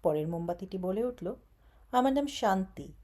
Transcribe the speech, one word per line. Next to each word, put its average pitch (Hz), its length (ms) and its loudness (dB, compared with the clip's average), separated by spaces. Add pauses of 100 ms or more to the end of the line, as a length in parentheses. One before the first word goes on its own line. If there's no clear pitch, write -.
পরের 151 260 2
মোমবাতিটি 175 500 -6
বলে 190 260 -2
উঠল, 247 320 -6 (560)
"আমার 254 200 4
নাম 285 140 2
শান্তি 190 640 0 (120)